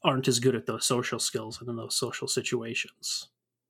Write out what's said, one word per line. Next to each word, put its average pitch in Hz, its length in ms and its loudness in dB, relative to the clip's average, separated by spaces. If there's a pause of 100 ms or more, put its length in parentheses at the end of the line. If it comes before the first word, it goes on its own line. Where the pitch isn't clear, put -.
aren't 131 240 2
as 120 120 4
good 123 160 4
at 110 120 -4
those 110 180 0
social 120 340 0
skills 110 400 -4
and 123 80 -12
in 117 100 -4
those 110 180 -4
social - 320 0
situations. - 1000 -2 (400)